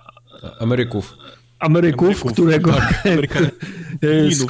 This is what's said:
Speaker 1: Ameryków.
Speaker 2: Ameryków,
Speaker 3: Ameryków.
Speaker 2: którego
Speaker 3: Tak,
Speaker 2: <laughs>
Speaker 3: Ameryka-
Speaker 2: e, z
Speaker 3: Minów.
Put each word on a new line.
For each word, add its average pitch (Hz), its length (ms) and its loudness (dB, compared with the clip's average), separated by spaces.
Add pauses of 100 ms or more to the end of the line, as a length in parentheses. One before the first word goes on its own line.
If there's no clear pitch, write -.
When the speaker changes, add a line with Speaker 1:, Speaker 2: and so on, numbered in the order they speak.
(600)
Speaker 1:
Ameryków. 117 560 -2 (420)
Speaker 2:
Ameryków, 165 500 2
Speaker 3:
Ameryków. 131 240 -2
Speaker 2:
którego 160 400 2
Speaker 3:
Tak, 120 300 0
Speaker 2:
<laughs> - 20 -6
Speaker 3:
Ameryka- 156 400 0 (580)
Speaker 2:
e, 156 280 2
z 165 40 2
Speaker 3:
Minów. 131 160 0